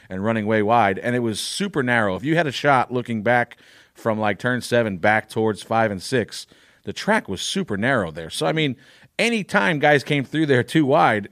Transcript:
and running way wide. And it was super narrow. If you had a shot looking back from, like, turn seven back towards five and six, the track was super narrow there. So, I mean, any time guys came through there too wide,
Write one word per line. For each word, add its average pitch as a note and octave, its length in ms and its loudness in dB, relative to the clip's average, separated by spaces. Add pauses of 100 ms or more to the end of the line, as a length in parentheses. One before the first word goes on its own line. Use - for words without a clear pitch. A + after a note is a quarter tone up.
and F#2+ 140 -6
running A2 220 -2
way A2 180 2
wide. G2+ 360 4
And A#2+ 160 -2
it B2 40 -2
was A2+ 200 -2
super F3 440 -4
narrow. A2+ 320 2
If F#2 80 -8
you D#3 120 0
had E3 120 0
a C3 40 -2
shot C3 420 2
looking A#2 300 -4
back A#2+ 340 0 (380)
from, A2 240 -2
like, G#2 200 -2
turn B2 220 -2
seven A2+ 360 0
back G#2+ 320 2
towards A2 320 -2
five A2+ 300 0
and F#2+ 100 -6
six, - 460 -4 (360)
the G2+ 100 -10
track - 340 -2
was F#2+ 140 -6
super - 360 -4
narrow G#2+ 340 0
there. D#2+ 180 -12
So, - 160 -4
I D#3+ 80 0
mean, D3+ 240 0 (420)
any A3 240 0
time G3 360 0
guys D3 240 4
came C#3+ 200 0
through D3+ 220 -2
there B2+ 180 4
too D#3 220 2
wide, B2+ 460 2